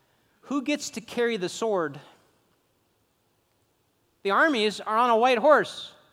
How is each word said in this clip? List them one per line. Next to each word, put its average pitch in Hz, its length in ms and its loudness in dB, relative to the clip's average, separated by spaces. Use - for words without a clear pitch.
Who 277 180 -4
gets 285 300 -6
to - 100 -12
carry 233 380 -4
the 185 100 -4
sword? 170 500 -4
The 196 100 -2
armies 233 460 0
are 214 200 -2
on 247 100 4
a 233 80 4
white 240 220 4
horse. 254 540 2